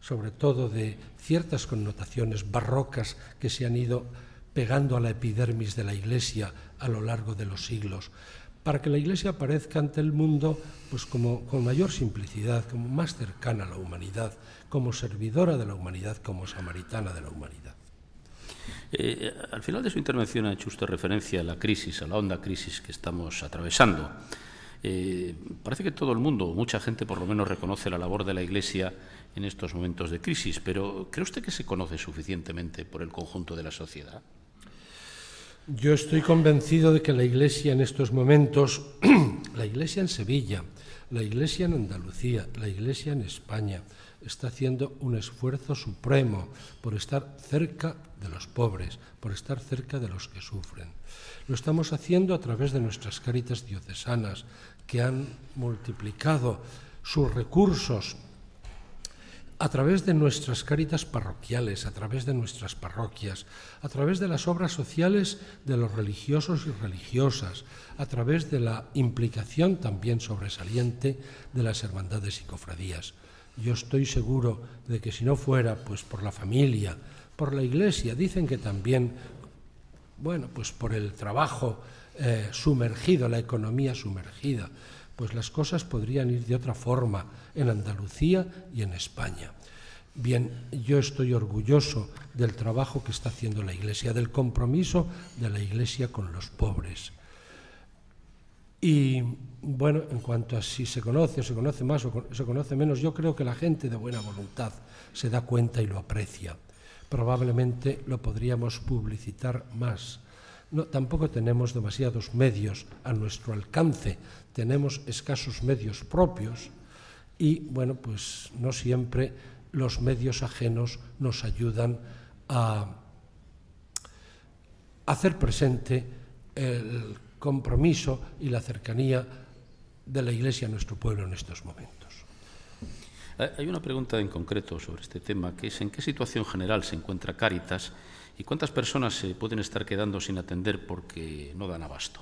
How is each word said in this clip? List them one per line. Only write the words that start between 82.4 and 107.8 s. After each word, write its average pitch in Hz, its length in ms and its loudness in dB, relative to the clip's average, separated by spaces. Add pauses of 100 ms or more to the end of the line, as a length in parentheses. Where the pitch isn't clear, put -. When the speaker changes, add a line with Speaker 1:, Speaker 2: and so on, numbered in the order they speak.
Speaker 1:
sumergido, 123 760 4
la 117 100 2
economía 117 560 0
sumergida, 98 760 -4 (460)
pues 113 180 -4
las 113 160 -4
cosas 156 340 0
podrían 123 460 0
ir 120 140 2
de 117 100 2
otra 123 200 0
forma 120 520 0 (280)
en 131 160 4
Andalucía 107 760 2 (280)
y 113 80 0
en 98 100 -2
España. - 600 -6 (640)
Bien, 123 540 0
yo 135 260 4
estoy 127 360 2
orgulloso 107 760 4 (240)
del 117 220 2
trabajo 117 500 -2
que - 80 -4
está - 160 -4
haciendo 107 340 -2
la 95 120 -4
Iglesia, 104 400 -2
del 120 160 2
compromiso 139 760 4 (320)
de 117 120 -2
la 104 100 -2
Iglesia 117 480 0
con 92 240 -4
los 92 160 -8
pobres. 90 640 -2 (1700)
Y, 139 400 6 (400)
bueno, 147 500 2
en 123 100 -2
cuanto 117 360 0
a 110 60 0
si - 240 -4
se 120 160 -4
conoce, 135 400 2
o - 20 0
se 123 80 -4
conoce 131 320 0
más 127 220 2
o 120 40 0
con-, 117 240 -4
se 117 100 -2
conoce 135 320 0
menos, 143 240 4
yo 156 120 2
creo 160 240 0
que 139 80 0
la 123 100 0
gente 151 360 2
de 117 60 -2
buena 117 240 -4
voluntad 104 520 -6 (400)
se - 160 -2
da 117 140 2
cuenta 120 400 4
y 104 40 2
lo 95 120 -2
aprecia. 92 580 -4 (540)
Probablemente 123 960 2